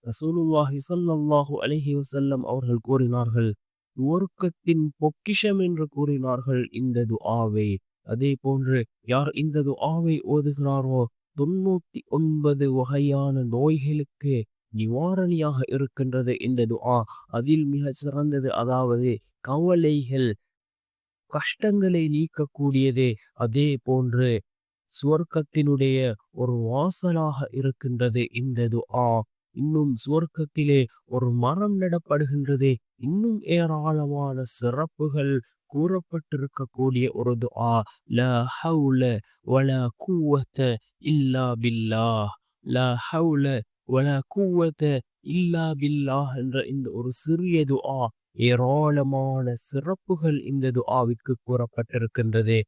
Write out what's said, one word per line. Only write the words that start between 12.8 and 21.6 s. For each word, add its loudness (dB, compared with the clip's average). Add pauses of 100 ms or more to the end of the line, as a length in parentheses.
நோய்களுக்கு 0 (380)
நிவாரணியாக 0 (100)
இருக்கின்றது -2
இந்த 0
துஆ. 0 (300)
அதில் 0
மிக -2
சிறந்தது, -2
அதாவது 0 (300)
கவலைகள், 0 (1000)
கஷ்டங்களை 0